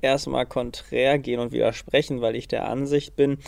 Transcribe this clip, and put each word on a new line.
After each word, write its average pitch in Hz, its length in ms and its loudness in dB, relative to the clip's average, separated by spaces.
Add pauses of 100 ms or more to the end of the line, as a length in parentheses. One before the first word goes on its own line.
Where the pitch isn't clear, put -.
erstmal 135 440 0
konträr 127 720 0
gehen 123 220 -2
und 120 120 -4
widersprechen, 120 680 0
weil 113 140 0
ich 117 120 -8
der - 220 -4
Ansicht 139 460 -2
bin, 139 320 2